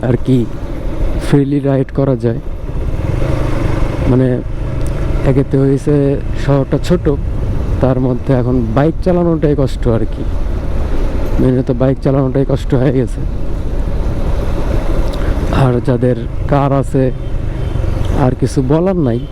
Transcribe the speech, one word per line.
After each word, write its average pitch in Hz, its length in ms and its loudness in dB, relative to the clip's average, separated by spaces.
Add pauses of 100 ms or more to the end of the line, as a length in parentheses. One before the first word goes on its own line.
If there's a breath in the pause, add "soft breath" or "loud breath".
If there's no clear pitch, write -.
আর 120 160 2
কি 127 140 2 (880)
ফ্রিলি 143 320 2 (100)
রাইড 135 200 0 (100)
করা 139 160 2 (100)
যায়। 117 160 0 (1700)
মানে, 127 180 2 (1000)
একেতে 135 320 0
হয়েছে 139 320 0 (500)
শহরটা 139 340 0 (100)
ছোট, 180 160 0 (800)
তার 127 240 2
মধ্যে 127 340 0
এখন 123 160 0 (200)
বাইক 156 280 2
চালানোটাই 170 580 2
কষ্ট - 220 -2 (120)
আর 113 160 0
কি। - 100 -6 (1160)
মেইনত 127 280 2 (140)
বাইক 131 220 2
চালানোটাই 135 480 2
কষ্ট - 180 -2 (100)
হয়ে 131 180 2
গেছে। 117 220 -2 (2500)
আর 123 100 4 (140)
যাদের 123 280 2 (360)
কার 139 180 2 (120)
আছে, 131 220 2 (1200)
আর 127 160 2
কিছু 127 180 0 (140)
বলার 175 260 2 (100)
নাই। 117 120 0 (100)